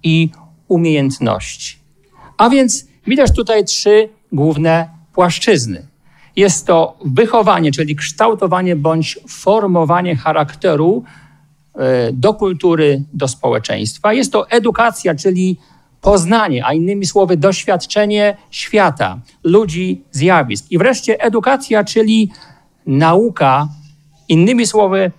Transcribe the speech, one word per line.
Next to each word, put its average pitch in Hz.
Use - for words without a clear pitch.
i 160
umiejętności. 139
A 226
więc 262
widać 262
tutaj 220
trzy 214
główne 160
płaszczyzny. 147
Jest 190
to 165
wychowanie, 185
czyli 151
kształtowanie 185
bądź 160
formowanie 180
charakteru, 156
e, 127
do 160
kultury, 160
do -
społeczeństwa. 110
Jest 269
to 208
edukacja, 226
czyli 185
poznanie, 185
a 127
innymi 190
słowy 185
doświadczenie 208
świata, 123
ludzi, 185
zjawisk. 135
I 175
wreszcie 226
edukacja, 226
czyli 220
nauka, 151
innymi 208
słowy 196